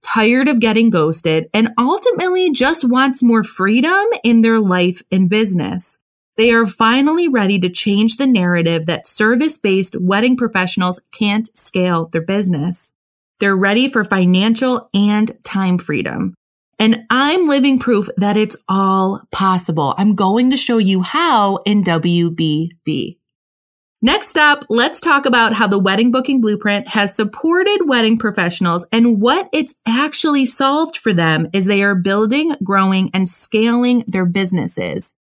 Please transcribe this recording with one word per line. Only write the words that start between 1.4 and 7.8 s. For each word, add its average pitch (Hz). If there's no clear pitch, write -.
and 220
ultimately 359
just 269
wants 254
more 233
freedom 262
in 233
their 226
life 180
and 185
business. 185
They 233
are 233
finally 277
ready 202
to 180
change 208